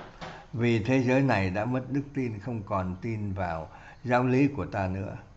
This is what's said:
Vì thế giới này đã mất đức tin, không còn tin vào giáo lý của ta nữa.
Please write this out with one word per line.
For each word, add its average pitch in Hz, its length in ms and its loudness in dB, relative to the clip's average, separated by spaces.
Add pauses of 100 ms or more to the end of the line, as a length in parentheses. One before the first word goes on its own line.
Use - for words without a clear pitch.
(520)
Vì 113 320 2
thế 131 180 4
giới 127 200 4
này 101 280 4
đã 104 140 0
mất 127 240 -2
đức 139 140 -2 (120)
tin, 120 240 -4
không 113 240 -6
còn 92 400 -2
tin 107 300 -4
vào 85 360 -4 (360)
giáo 123 200 4
lý 127 240 6
của 117 180 -4
ta 98 220 -2
nữa. 95 280 -6 (200)